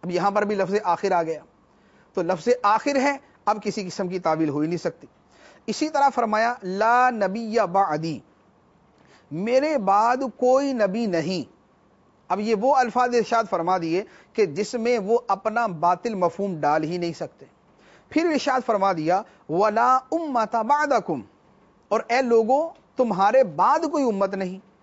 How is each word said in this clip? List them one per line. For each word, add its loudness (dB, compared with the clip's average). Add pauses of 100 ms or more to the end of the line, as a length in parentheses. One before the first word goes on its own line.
اب -8
یہاں 0
پر 0
بھی -2
لفظ -2
آخر 0
آ 2
گیا، -6 (720)
تو -2
لفظ -2 (160)
آخر 2
ہے، 0 (280)
اب 0
کسی -6
قسم -6
کی -6
تعویل 0
ہو -4
ہی -2
نہیں -4
سکتی۔ -8 (600)
اسی -2
طرح 2
فرمایا 0 (100)
لا 2
نبی -4 (160)
بعدی، 0 (1120)
میرے 0
بعد 2 (140)
کوئی 2
نبی 0
نہیں۔ -2 (840)
اب -2
یہ 0
وہ 4
الفاظ 0
ارشاد 2
فرما 0
دیے -2 (300)
کہ 2
جس -6
میں 0
وہ 0 (100)
اپنا -2
باطل -2
مفہوم -2
ڈال 0
ہی -4
نہیں -4
سکتے۔ -14 (640)
پھر 0
ارشاد 0
فرما 2
دیا 0 (280)
وَلَا 2 (160)
امت -2
بعدکم، 0 (680)
اور 2
اے 2
لوگو 2 (260)
تمہارے 4
بعد 2
کوئی 0
امت 0
نہیں۔ -6 (240)